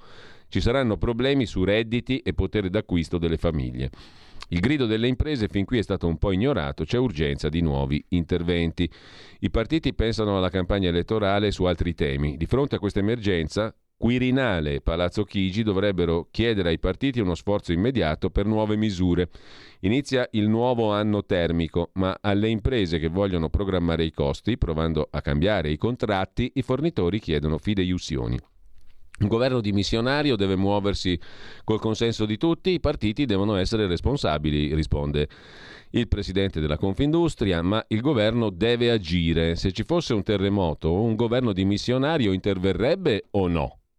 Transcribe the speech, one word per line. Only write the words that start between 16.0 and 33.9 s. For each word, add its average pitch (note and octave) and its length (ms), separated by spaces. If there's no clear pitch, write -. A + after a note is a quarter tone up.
chiedere G#2+ 380
ai E2 100
partiti A#2+ 400
uno F2+ 160
sforzo G2+ 380
immediato F#2 580
per G2+ 160
nuove G#2+ 280
misure. F2+ 540
Inizia B2+ 500
il G#2+ 160
nuovo A2+ 460
anno G#2 320
termico, E2+ 720
ma F#2 240
alle G2+ 280
imprese G#2+ 500
che D#2+ 120
vogliono F2 400
programmare F2 540
i D#2+ 80
costi, D#2 460
provando D#2+ 540
a D2 100
cambiare D#2 480
i D2+ 80
contratti, A2+ 800
i C3 80
fornitori B2+ 560
chiedono D#2 400
fideiussioni. F2 800
Un G#2 80
governo B2 320
dimissionario A2+ 800
deve F#2+ 180
muoversi G2 640
col G#2+ 160
consenso A2 440
di G#2+ 120
tutti, E3 320
i F3 100
partiti D3+ 460
devono G2+ 320
essere G#2+ 280
responsabili, D2+ 880